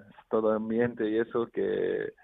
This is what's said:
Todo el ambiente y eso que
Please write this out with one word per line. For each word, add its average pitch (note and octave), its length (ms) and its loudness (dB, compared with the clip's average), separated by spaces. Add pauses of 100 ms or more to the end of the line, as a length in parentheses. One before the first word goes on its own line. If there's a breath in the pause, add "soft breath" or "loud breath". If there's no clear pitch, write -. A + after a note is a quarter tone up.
(280)
Todo A2 220 2
el A2 60 2
ambiente A2+ 520 0
y G#2+ 100 0
eso A#2 280 0
que G2 680 -2 (100)